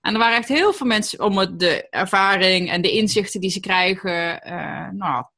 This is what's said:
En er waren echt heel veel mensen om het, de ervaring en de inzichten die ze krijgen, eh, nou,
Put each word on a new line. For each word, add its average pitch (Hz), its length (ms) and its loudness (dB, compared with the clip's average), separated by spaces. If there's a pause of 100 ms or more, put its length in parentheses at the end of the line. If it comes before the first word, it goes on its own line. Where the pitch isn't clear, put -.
En 202 120 -2
er 220 60 0
waren 233 180 4
echt 226 120 0
heel 349 240 2
veel 294 140 -4
mensen 214 340 0
om 196 180 2
het, 185 220 -2
de 170 300 0
ervaring 190 800 2
en 175 120 -2
de 190 100 2
inzichten 208 480 0
die 190 100 -2
ze 190 100 -6
krijgen, 185 800 -2
eh, 165 480 -10
nou, 175 340 -4 (140)